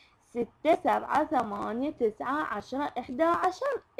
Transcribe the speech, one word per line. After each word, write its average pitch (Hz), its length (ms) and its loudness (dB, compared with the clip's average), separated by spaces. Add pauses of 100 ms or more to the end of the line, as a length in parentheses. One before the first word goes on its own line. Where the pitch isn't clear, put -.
(300)
ستة، 240 440 2 (100)
سبعة، 233 400 2
ثمانية، 226 680 -2
تسعة، 262 520 -2
عشرة، 262 560 -4
إحدى 247 240 -4
عشر، 359 600 0 (180)